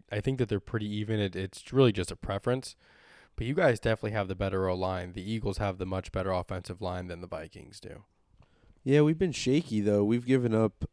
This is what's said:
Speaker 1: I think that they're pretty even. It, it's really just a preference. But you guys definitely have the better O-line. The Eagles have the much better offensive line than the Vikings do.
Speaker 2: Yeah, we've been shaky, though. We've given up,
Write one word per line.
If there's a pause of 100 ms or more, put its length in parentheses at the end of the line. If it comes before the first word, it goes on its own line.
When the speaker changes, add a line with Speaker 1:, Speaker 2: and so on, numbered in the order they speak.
(120)
Speaker 1:
I
think
that
they're
pretty
even.
It,
it's
really
just
a
preference. (640)
But
you
guys
definitely
have
the
better
O-line.
The
Eagles
have
the
much
better
offensive
line
than
the
Vikings
do. (800)
Speaker 2:
Yeah,
we've
been
shaky,
though.
We've
given
up,